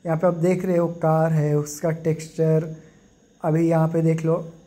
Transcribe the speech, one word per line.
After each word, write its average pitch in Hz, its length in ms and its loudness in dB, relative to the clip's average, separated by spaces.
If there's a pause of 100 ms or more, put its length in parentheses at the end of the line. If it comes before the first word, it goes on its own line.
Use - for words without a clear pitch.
यहाँ 165 120 -2
पे 180 100 0
आप 175 60 2
देख 180 320 0
रहे 180 120 0
हो 170 100 2
कार 160 440 0
है, 151 260 2
उसका 147 340 -4
texture। 160 840 -2 (680)
अभी 165 260 2
यहाँ 160 180 4
पे 165 140 0
देख 160 240 0
लो, 160 180 0 (240)